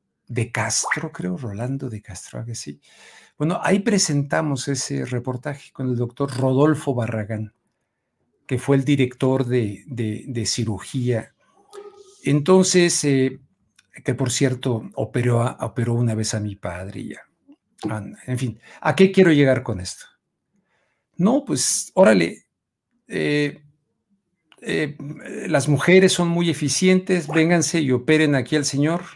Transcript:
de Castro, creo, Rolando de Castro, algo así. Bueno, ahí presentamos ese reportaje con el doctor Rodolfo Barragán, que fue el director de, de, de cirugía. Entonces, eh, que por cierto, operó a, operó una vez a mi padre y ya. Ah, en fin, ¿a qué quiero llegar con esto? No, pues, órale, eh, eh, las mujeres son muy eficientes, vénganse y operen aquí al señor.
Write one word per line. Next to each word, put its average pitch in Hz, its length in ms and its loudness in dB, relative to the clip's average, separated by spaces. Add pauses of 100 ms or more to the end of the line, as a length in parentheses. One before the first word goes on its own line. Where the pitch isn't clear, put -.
(280)
de 113 240 -4
Castro, 117 600 -4
creo, 180 260 -6
Rolando 123 520 -8
de 107 120 -10
Castro, - 380 -14
algo 117 120 -10
así. 147 280 -12 (580)
Bueno, 160 260 -2
ahí 196 160 2
presentamos 156 880 0
ese 139 380 -4
reportaje 127 680 -8
con 131 180 -6
el 123 60 -2
doctor 123 420 -4
Rodolfo 139 560 2
Barragán, 110 600 -6 (920)
que 123 140 -4
fue 139 160 2
el 135 80 2
director 131 640 0
de, 117 420 -2
de, 113 400 -6
de 117 180 -6
cirugía. 113 880 -4 (880)
Entonces, 175 840 2
eh, 131 340 2 (640)
que 147 100 -2
por 123 180 -2
cierto, 123 640 -2
operó 120 460 0
a, 120 200 -2
operó 117 320 -4
una 117 220 0
vez 110 180 -4
a 110 60 -2
mi 104 160 -6
padre 95 440 -10
y 110 100 -10
ya. - 120 -16 (680)
Ah, 107 140 -6 (240)
en 127 100 -4
fin, 127 220 -6 (220)
¿a 151 140 0
qué 190 160 6
quiero 185 200 6
llegar 131 320 4
con 104 160 -6
esto? - 260 -12 (1120)
No, 233 280 2
pues, - 520 -4
órale, 98 500 4 (600)
eh, 147 560 -2 (1000)
eh, 156 360 -4 (500)
las 151 200 2
mujeres 180 440 6
son 175 160 2
muy 170 220 0
eficientes, 180 800 2
vénganse 160 540 2
y 135 100 0
operen 147 440 4
aquí 127 200 -2
al 147 100 0
señor. 151 360 -2 (140)